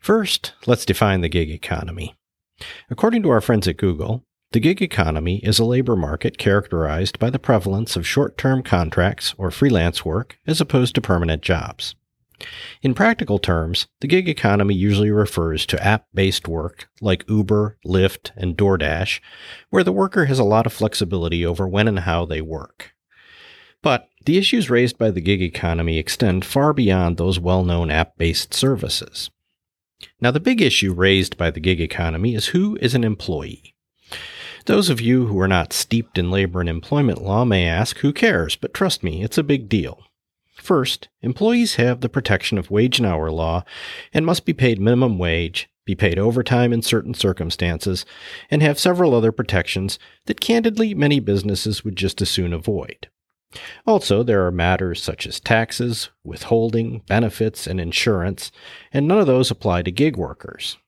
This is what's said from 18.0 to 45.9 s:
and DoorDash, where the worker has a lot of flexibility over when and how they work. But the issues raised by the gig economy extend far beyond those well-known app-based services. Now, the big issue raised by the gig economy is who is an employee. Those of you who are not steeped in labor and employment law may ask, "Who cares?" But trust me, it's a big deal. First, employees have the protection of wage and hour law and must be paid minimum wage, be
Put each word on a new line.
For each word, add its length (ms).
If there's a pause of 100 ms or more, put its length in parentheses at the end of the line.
and 220
DoorDash, 640 (480)
where 160
the 80
worker 320
has 140
a 40
lot 220
of 80
flexibility 720
over 200
when 220
and 120
how 260
they 160
work. 520 (880)
But 280 (160)
the 120
issues 320
raised 280
by 120
the 120
gig 200
economy 560
extend 460
far 300
beyond 420
those 240
well-known 500
app-based 640
services. 760 (880)
Now, 120
the 100
big 200
issue 320
raised 440
by 120
the 120
gig 180
economy 560
is 120
who 340
is 120
an 120
employee. 680 (920)
Those 240
of 100
you 280
who 120
are 80
not 240
steeped 460
in 120
labor 300
and 80
employment 540
law 240
may 200
ask, 340
"Who 120
cares?" 460
But 160
trust 280
me, 220
it's 140
a 60
big 260
deal. 340 (520)
First, 520 (140)
employees 540
have 260
the 80
protection 480
of 120
wage 300
and 80
hour 240
law 320 (500)
and 120
must 200
be 80
paid 240
minimum 400
wage, 520 (160)
be 100